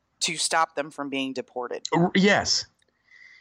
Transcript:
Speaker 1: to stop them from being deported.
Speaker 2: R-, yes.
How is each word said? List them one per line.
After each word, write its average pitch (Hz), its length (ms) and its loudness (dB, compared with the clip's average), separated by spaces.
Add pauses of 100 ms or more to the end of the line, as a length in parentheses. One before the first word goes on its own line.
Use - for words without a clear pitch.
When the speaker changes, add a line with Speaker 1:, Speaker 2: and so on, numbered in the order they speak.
(220)
Speaker 1:
to 160 160 -4
stop - 380 0
them 139 160 -6
from 143 180 -8
being 135 240 -4
deported. 123 600 -8
Speaker 2:
R-, 170 220 4
yes. 196 500 2 (760)